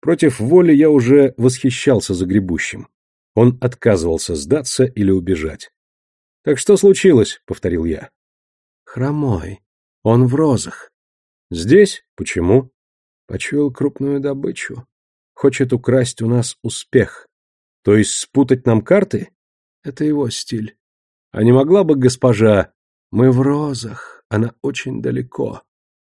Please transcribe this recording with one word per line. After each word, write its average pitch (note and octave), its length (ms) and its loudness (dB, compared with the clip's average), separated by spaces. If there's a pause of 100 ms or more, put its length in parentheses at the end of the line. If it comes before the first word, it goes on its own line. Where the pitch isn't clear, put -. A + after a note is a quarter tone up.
Против D#3 380 0
воли E3 340 4
я D3+ 160 4
уже C3+ 480 4
восхищался B2 760 0
загребущим. F#2 760 -4 (440)
Он B2 280 2
отказывался F#2 720 -2
сдаться B2+ 480 -2
или A2 260 -2
убежать. E2+ 640 -4 (720)
«Так D3 140 0
что - 180 4
случилось?» — F#3+ 680 4
повторил F2 400 -6
я. D#2+ 240 -6 (720)
«Хромой. A#2+ 800 -6 (420)
Он A#2+ 240 4
в B2 80 -2
розах». C#3+ 560 -2 (580)
«Здесь? A#2+ 540 2 (120)
Почему?» G#2+ 560 0 (560)
«Почуял C#3+ 440 -4
крупную C#3 480 -4
добычу. C#3 680 -8 (480)
Хочет C3 380 -2
украсть B2 500 -2
у A2+ 60 -4
нас A#2 340 -2
успех». - 680 -4 (540)
«То G2+ 120 2
есть G#2+ 160 2
спутать C3 540 -2
нам A2 160 2
карты?» G3 480 0 (540)
«Это C#3+ 200 -10
его D3 260 -2
стиль». - 480 -10 (540)
«А - 120 -2
не A#2 80 6
могла D3+ 320 4
бы D#3 120 2
госпожа?» A2+ 800 2 (380)
«Мы B2 200 2
в B2+ 100 0
розах. C3+ 880 -6
Она A2+ 320 -2
очень C3 400 -8
далеко. B2+ 600 -8 (540)